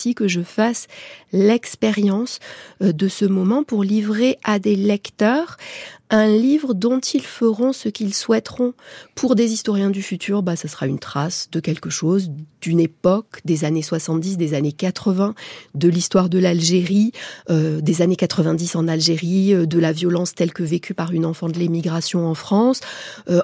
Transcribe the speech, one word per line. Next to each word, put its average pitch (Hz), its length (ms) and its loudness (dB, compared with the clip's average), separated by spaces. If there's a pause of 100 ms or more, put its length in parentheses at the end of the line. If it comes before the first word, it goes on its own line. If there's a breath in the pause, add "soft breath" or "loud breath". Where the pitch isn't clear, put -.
(160)
que 214 120 0
je 175 140 -2
fasse 220 460 -2 (440 loud breath)
l'expérience, 208 1080 0 (420 loud breath)
euh, 180 100 4
de 165 160 0
ce - 160 -4
moment 196 400 2
pour 208 200 0
livrer 214 600 0
à 214 140 0
des 208 180 2
lecteurs 208 800 0 (540 loud breath)
un 220 160 6
livre 254 480 4
dont 240 240 0
ils - 240 -2
feront 240 500 0
ce - 160 -6
qu'ils 202 240 -4
souhaiteront. 247 600 -2 (420 loud breath)
Pour 254 180 0
des 226 200 2
historiens 202 360 0
du 196 140 -2
futur, 202 400 -4
bah, 175 120 -2
ça 156 120 -8
sera - 180 -8
une 135 140 -4
trace - 520 -6
de - 80 -4
quelque 160 300 -4
chose, 180 400 0 (320)
d'une 165 180 0
époque, 180 640 0
des 156 220 0
années 156 160 0
soixante-dix, 165 560 -4
des 160 160 0
années 147 180 0
quatre-vingts, 190 640 -2 (400 loud breath)
de 156 160 4
l'histoire 180 400 2
de 175 80 0
l'Algérie, 180 760 2 (380 loud breath)
euh, 156 320 2
des 160 220 2
années 180 120 2
quatre-vingt-dix 165 600 0
en 165 120 0
Algérie, 170 680 2
euh, 175 100 4
de 165 140 0
la 160 120 4
violence 175 440 0
telle 170 180 0
que - 80 -6
vécue 165 320 -2
par 170 180 -4
une 165 140 0
enfant 165 240 -4
de 165 80 -4
l'émigration 165 680 -2
en 160 80 -2
France, 226 460 2 (460 loud breath)
euh, 175 160 4